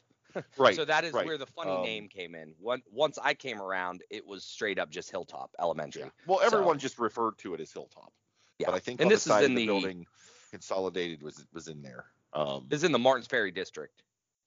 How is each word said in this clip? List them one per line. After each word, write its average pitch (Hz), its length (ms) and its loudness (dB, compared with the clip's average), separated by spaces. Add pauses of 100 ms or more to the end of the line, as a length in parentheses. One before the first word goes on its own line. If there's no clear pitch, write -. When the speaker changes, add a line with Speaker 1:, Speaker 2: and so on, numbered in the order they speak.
(340)
Speaker 1:
great. 180 140 -6
<laughs> - 100 -20
Speaker 2:
Right, 117 180 8
Speaker 1:
So 156 80 0
that 156 200 2
is 165 80 -6
Speaker 2:
right. 104 140 0
Speaker 1:
where 135 120 -4
the 135 80 -10
funny - 260 -6
Speaker 2:
Um, 92 100 0
Speaker 1:
name 107 260 -6
came 85 280 -12
in. 80 240 -14
One, 120 220 -4 (100)
once 139 280 0
I 139 140 0
came 117 260 -10
around, 92 500 -4
it 104 140 -10
was 95 200 -12
straight 98 340 -4
up 85 100 -2
just 82 220 -10
Hilltop 76 480 -8
Elementary. 80 440 -2
Speaker 2:
Yeah. 135 80 -12 (140)
Well, 180 160 4
everyone 190 380 6
Speaker 1:
So 131 40 -10
Speaker 2:
just 127 180 -6
referred 113 380 0
to 92 160 -8
it 78 60 -6
as 78 120 -10
Hilltop. - 400 -16 (460)
Speaker 1:
Yeah. - 80 0
Speaker 2:
But 90 100 2
I - 20 0
think 120 220 -4
Speaker 1:
And 151 60 6
Speaker 2:
on - 40 8
Speaker 1:
this - 140 6
Speaker 2:
the 113 60 2
Speaker 1:
is 110 40 8
Speaker 2:
side 104 100 8
Speaker 1:
in 131 80 6
Speaker 2:
of 123 40 2
the 120 60 2
Speaker 1:
the 110 40 2
Speaker 2:
building, 95 400 0 (460)
Consolidated 90 680 -2
was, 73 300 -14
was 80 140 -12
in 76 160 -14
there. 67 220 -16 (280)
Um, 139 360 -2
Speaker 1:
This 143 100 -2
is 151 60 -2
in 170 80 4
the 127 60 2
Martins 123 280 4
Ferry 107 240 0
district, 87 540 -10 (420)